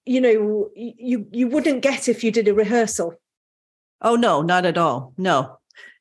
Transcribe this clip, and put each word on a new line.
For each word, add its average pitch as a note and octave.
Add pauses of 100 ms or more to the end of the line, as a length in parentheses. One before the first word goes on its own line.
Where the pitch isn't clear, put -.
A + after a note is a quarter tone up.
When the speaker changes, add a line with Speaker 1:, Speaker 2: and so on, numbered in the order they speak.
Speaker 1:
you B3+
know, G#3+
y-, A3+
you, B3
you A#3+
wouldn't C4+
get C4+
if A#3
you A3
did G#3+
a G3+
rehearsal. G#3+ (880)
Speaker 2:
Oh, A#3+
no, G3+
not F3+
at E3+
all. C3
No, E3 (420)